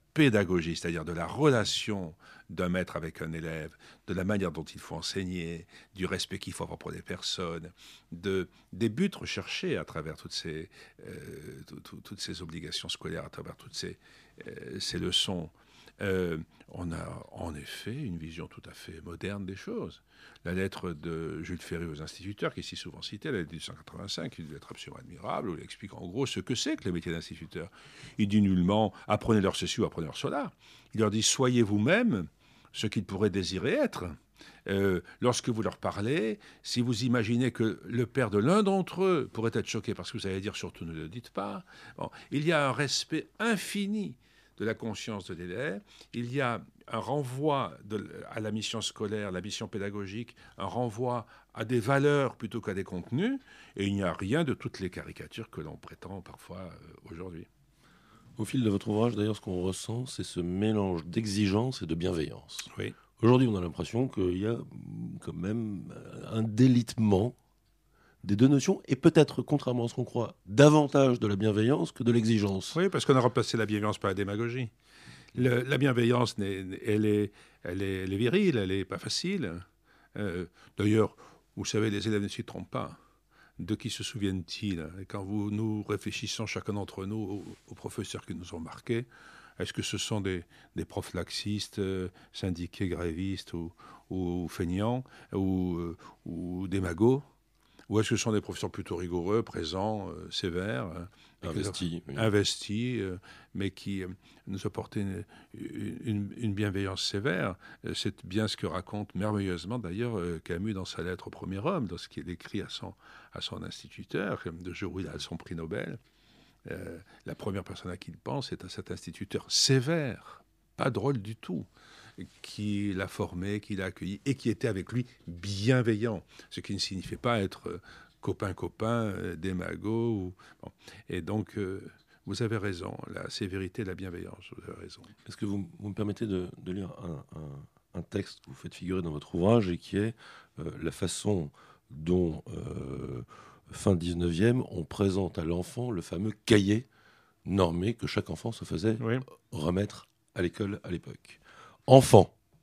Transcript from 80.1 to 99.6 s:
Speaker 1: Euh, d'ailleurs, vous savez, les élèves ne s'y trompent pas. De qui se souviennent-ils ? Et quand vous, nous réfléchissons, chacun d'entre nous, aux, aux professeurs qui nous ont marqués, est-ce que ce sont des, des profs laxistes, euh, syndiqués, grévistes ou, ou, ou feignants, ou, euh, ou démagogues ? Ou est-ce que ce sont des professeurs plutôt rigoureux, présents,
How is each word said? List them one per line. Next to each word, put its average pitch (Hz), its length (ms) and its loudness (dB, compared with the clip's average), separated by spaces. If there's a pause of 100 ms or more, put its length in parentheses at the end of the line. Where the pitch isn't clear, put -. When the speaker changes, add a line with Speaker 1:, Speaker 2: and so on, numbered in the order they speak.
Speaker 1:
Euh, 90 300 -4 (300)
d'ailleurs, 104 400 4 (380)
vous 101 100 -6
savez, 110 260 2
les 101 180 -2
élèves 104 120 2
ne 101 80 -2
s'y - 140 -8
trompent - 260 -12
pas. - 300 -8 (600)
De 101 160 -2
qui - 120 -6
se - 140 -6
souviennent-ils ? 95 840 -2 (160)
Et 95 60 -14
quand 101 160 -8
vous, 104 300 -2
nous 107 320 -2
réfléchissons, 104 600 -4
chacun 101 280 -6
d'entre 95 340 -6
nous, 107 100 -4
aux, 101 280 -6 (240)
aux 104 60 -16
professeurs - 520 -8
qui 92 80 -6
nous 90 180 -12
ont 85 80 -8
marqués, 117 460 -4 (540)
est-ce 90 120 -4
que 110 100 -4
ce - 140 -4
sont 107 240 -2
des, 92 240 -2 (300)
des - 100 -4
profs - 300 -6
laxistes, 101 640 -4
euh, 95 300 -2 (240)
syndiqués, 90 560 -2
grévistes 87 640 -4
ou, 82 200 -6 (380)
ou, 90 340 0
ou 78 40 -4
feignants, 101 560 0 (280)
ou, 92 440 2
euh, 85 200 -4 (300)
ou 87 400 -6
démagogues ? 98 560 4 (640)
Ou 107 100 4
est-ce 110 120 4
que 117 60 4
ce - 60 0
sont 113 100 2
des 104 100 4
professeurs 92 280 -6
plutôt 92 260 -6
rigoureux, 90 460 2
présents, 95 680 -4